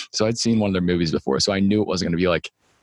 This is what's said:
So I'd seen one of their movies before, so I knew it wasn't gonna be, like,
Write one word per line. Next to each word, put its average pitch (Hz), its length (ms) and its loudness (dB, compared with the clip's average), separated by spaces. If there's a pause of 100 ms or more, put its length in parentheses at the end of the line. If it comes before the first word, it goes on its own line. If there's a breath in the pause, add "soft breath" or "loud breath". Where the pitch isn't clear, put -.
(120 loud breath)
So - 140 -2
I'd 117 140 -2
seen 117 200 0
one 101 100 0
of 95 40 -2
their 92 80 0
movies 87 300 0
before, 69 280 -2
so 101 140 0
I 98 60 0
knew 101 220 2
it 101 60 -2
wasn't 90 220 -2
gonna 85 80 -2
be, 92 100 2
like, 85 240 0 (320)